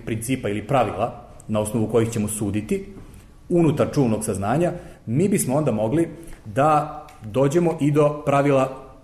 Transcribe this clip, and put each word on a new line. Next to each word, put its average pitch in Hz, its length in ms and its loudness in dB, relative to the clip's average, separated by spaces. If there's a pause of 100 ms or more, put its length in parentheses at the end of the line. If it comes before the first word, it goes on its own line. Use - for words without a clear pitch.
principa 120 440 -4
ili 104 180 -4
pravila 113 580 0 (240)
na 107 120 0
osnovu 107 260 0
kojih 113 240 2
ćemo 107 180 -2
suditi 107 580 -4 (600)
unutar 151 460 2
čulnog 113 300 2
saznanja, 117 480 0 (340)
mi 147 220 2
bismo 143 260 0
onda 143 180 0
mogli 117 360 0 (360)
da 147 640 0 (180)
dođemo 143 560 2
i 143 100 4
do 147 360 2
pravila 139 580 2 (200)